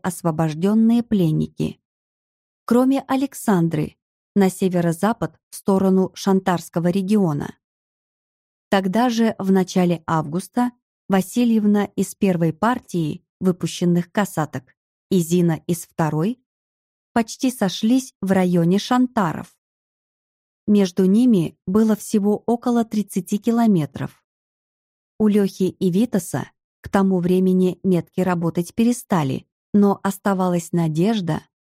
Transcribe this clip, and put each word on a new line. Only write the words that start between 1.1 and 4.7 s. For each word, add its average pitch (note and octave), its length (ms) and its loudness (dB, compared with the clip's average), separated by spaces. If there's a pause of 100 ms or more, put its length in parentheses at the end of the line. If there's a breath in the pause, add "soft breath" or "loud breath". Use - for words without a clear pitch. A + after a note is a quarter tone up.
Кроме B3+ 420 2
Александры, F3+ 880 -2 (420)
на F#3+ 140 4
северо-запад F3 880 -2 (100)